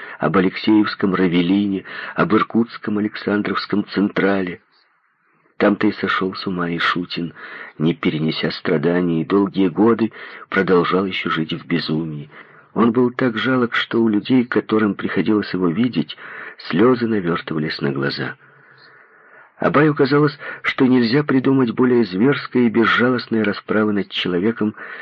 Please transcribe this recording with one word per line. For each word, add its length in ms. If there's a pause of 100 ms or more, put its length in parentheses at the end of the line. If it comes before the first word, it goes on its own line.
(180)
об 200
Алексеевском 760
Равелине, 720 (300)
об 200
Иркутском 640
Александровском 920
Централе. 720 (960)
Там-то 300
и 40
сошел 420
с 120
ума 280
Ишутин, 600 (440)
не 160
перенеся 560
страданий, 720
и 40
долгие 420
годы 440 (360)
продолжал 560
еще 260
жить 220
в 140
безумии. 640 (440)
Он 180
был 180
так 280
жалок, 360
что 280
у 60
людей, 360
которым 500
приходилось 600
его 140
видеть, 460 (540)
слезы 400
навертывались 720
на 100
глаза. 460 (1200)
Абаю 380
казалось, 440 (220)
что 260
нельзя 380
придумать 460
более 340
зверское 600
и 40
безжалостное 720
расправы 520
над 160
человеком, 640 (280)